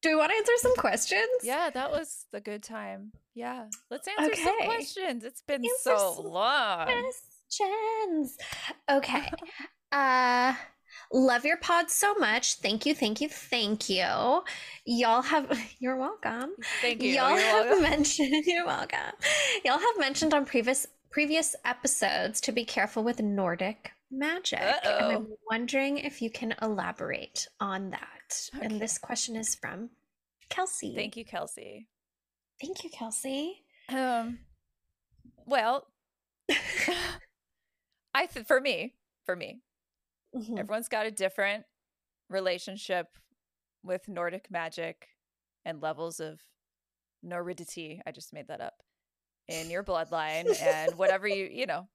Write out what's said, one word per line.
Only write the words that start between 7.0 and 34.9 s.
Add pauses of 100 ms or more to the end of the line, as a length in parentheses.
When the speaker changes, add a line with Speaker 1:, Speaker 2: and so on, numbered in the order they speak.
Speaker 1:
Okay.
<laughs> (520)
Uh, (580)
love
your
pod
so
much.
Thank
you,
thank
you,
thank
you. (420)
Y'all
have, (120)
<laughs>
you're
welcome. (320)
Speaker 2:
Thank
you.
Speaker 1:
Y'all
Speaker 2:
You're
Speaker 1:
have
Speaker 2:
welcome.
Speaker 1:
<laughs>
mentioned,
you're
welcome. (520)
Y'all
have
mentioned
on
previous, (240)
previous (100)
episodes
to
be
careful
with
Nordic (180)
magic.
And
I'm
Speaker 2:
Uh-oh. (140)
Speaker 1:
wondering
if
you
can
elaborate (140)
on
that. (380)
And
Speaker 2:
Okay.
Speaker 1:
this
question
is
from (580)
Kelsey.
Speaker 2:
Thank
you,
Kelsey. (720)
Speaker 1:
Thank
you,
Kelsey. (260)
Speaker 2:
Um, (1080)